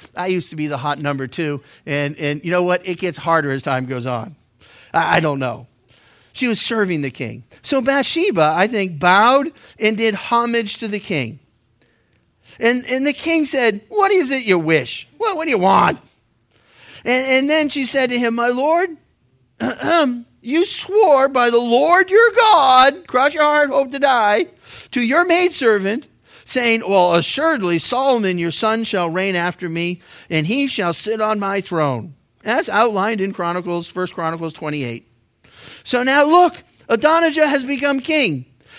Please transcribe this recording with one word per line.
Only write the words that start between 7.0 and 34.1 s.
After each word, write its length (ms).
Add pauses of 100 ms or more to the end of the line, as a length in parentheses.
the 80
king. 340 (200)
So 180
Bathsheba, 720
I 120
think, 320
bowed 520 (280)
and 180
did 160
homage 640
to 100
the 120
king. 400 (1200)
And, 300
and 160
the 80
king 320
said, 440
"What 220
is 200
it 140
you 140
wish? 480 (100)
What, 180
what 100
do 40
you 80
want?" 420 (1040)
And, 220
and 240
then 200
she 160
said 260
to 80
him, 160
"My 140
lord, 420 (680)
<clears throat> 680 (160)
you 240
swore 640
by 220
the 100
Lord 500
your 280
God, 680
cross 280
your 100
heart, 260
hope 220
to 80
die, 480 (440)
to 100
your 240
maidservant, 840 (380)
saying, 420
'Well, 280
assuredly 640
Solomon 580
your 140
son 320
shall 260
reign 260
after 320
me, 340 (280)
and 180
he 200
shall 260
sit 260
on 200
my 220
throne.'" 520 (300)
That's 260
outlined 520
in 120
Chronicles, 540
First 260